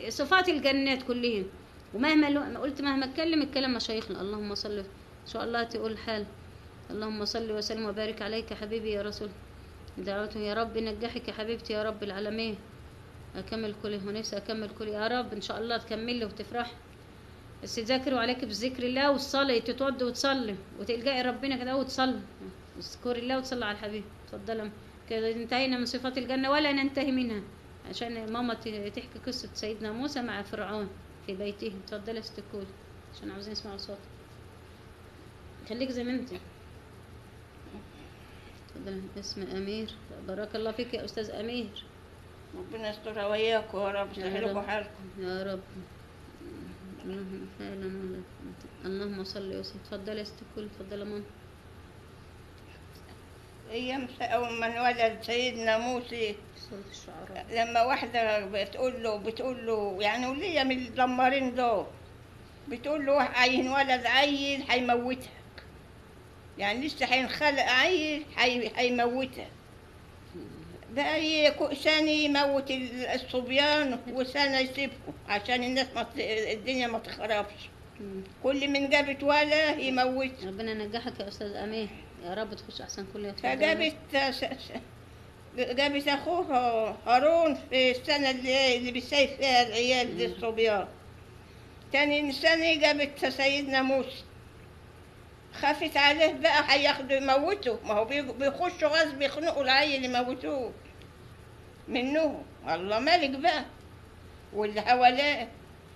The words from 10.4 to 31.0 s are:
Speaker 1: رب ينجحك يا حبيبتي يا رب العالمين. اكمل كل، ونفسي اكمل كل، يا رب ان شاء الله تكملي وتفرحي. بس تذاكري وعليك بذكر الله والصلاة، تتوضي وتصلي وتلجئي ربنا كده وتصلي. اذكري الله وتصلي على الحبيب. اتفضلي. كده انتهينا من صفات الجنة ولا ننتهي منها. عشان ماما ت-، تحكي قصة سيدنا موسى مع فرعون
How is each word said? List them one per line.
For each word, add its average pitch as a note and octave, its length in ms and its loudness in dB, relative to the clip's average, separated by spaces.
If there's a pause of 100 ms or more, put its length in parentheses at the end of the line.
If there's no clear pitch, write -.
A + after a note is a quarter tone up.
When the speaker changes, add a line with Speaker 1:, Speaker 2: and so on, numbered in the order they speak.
Speaker 1:
رب A3+ 240 -2
ينجحك A3+ 500 -4
يا G#3 60 -6
حبيبتي A3+ 400 -6
يا G#3+ 100 -2
رب G#3+ 200 -4
العالمين. G#3 540 -4 (760)
اكمل G#3 480 -6
كل، G#3 120 -4
ونفسي G3+ 420 -6
اكمل G#3+ 320 -6 (100)
كل، A3 80 -6
يا G#3 200 -2
رب A#3 260 -2
ان G#3 80 -6
شاء G#3 160 -6
الله A#3 200 -2
تكملي A3+ 480 -4
وتفرحي. A3+ 460 -6 (920)
بس - 120 -8
تذاكري C4 400 0
وعليك A#3+ 300 0
بذكر A#3 380 -4
الله C4 280 4
والصلاة، C4+ 480 4
تتوضي B3+ 460 0
وتصلي A#3+ 500 0 (240)
وتلجئي B3 420 0
ربنا B3+ 360 0
كده B3+ 180 -2
وتصلي. C4 440 2 (600)
اذكري - 400 -4
الله B3+ 180 0
وتصلي B3 280 -4
على G#3 120 -4
الحبيب. G#3 260 -6 (220)
اتفضلي. G#3+ 440 -6 (400)
كده A3+ 220 0
انتهينا B3 460 0
من B3 80 0
صفات B3+ 320 -4
الجنة C4 340 0
ولا D4 200 4
ننتهي C#4 400 2
منها. A#3+ 300 0 (480)
عشان A3+ 440 -6
ماما A#3+ 200 0
ت-، A3+ 140 -6
تحكي G#3+ 600 -8
قصة A#3+ 260 -6
سيدنا G#3+ 380 -4
موسى C4 300 -4
مع G#3 200 -4
فرعون G3+ 480 -4 (380)